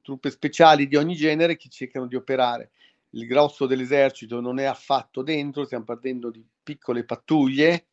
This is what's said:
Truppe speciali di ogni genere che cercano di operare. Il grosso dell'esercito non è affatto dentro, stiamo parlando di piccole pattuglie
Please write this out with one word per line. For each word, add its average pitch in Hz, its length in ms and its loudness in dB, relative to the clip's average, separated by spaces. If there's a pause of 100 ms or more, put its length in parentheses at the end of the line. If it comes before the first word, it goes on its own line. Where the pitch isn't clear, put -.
Truppe 139 280 -8
speciali 151 580 4
di 143 100 2
ogni 165 180 0
genere 156 400 0
che - 140 -20
cercano 127 380 -10
di 123 80 -10
operare. 123 560 -2 (400)
Il 113 140 -12
grosso 139 420 2
dell'esercito 127 720 0
non 127 180 -6
è 135 60 -4
affatto 131 580 -4
dentro, 147 400 -4
stiamo 120 220 -8
parlando 120 440 -8
di 113 160 -16 (160)
piccole 120 440 -6
pattuglie 151 880 0